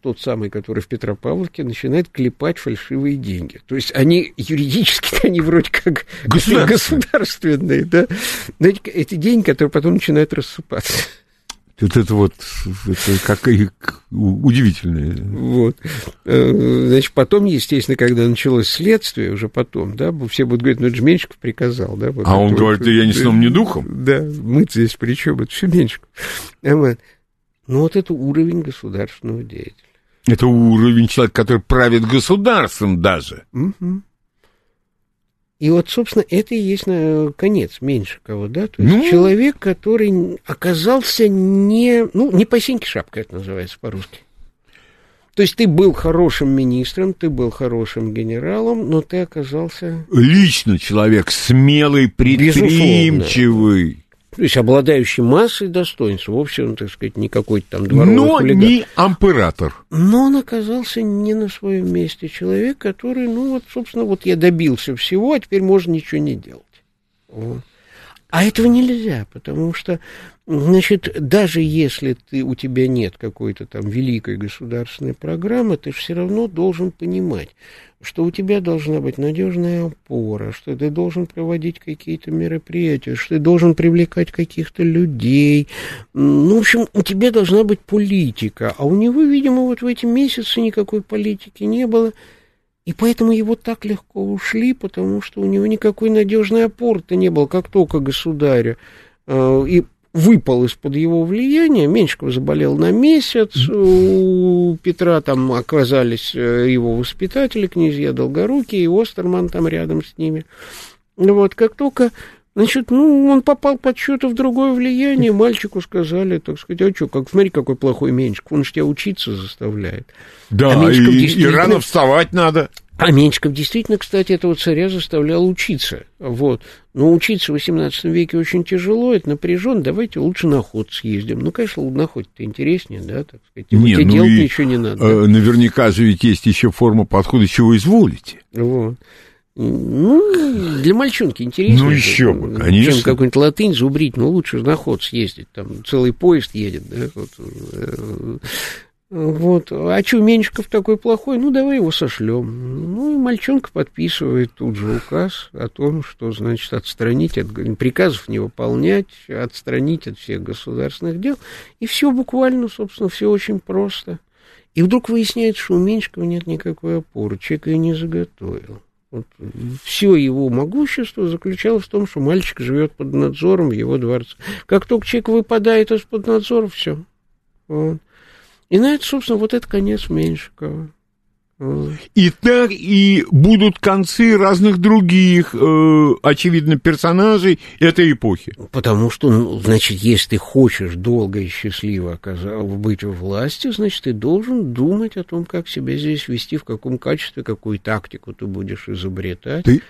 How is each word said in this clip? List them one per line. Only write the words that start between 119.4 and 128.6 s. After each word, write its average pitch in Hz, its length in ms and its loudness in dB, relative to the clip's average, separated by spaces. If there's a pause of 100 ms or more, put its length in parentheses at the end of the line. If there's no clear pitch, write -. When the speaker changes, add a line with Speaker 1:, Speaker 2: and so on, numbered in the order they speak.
Speaker 2:
Да, 135 200 4
Speaker 1:
А 127 40 6
Меньшиков 127 380 6
Speaker 2:
и, 127 40 6
и 127 40 6
Speaker 1:
действительно 151 360 4
Speaker 2:
рано 190 240 4
вставать 151 500 2
надо. 160 380 2 (280)
Speaker 1:
А 170 140 2
Меньшиков 147 400 4
действительно, 208 460 -4
кстати, 190 340 -2
этого 175 240 0
царя 165 320 -2
заставлял 170 580 -2
учиться, - 580 -4 (160)
вот. 127 420 -2 (320)
Но 143 180 4
учиться 175 400 0
в 147 40 -2
восемнадцатом 160 560 -4
веке 170 260 -2
очень 165 260 -2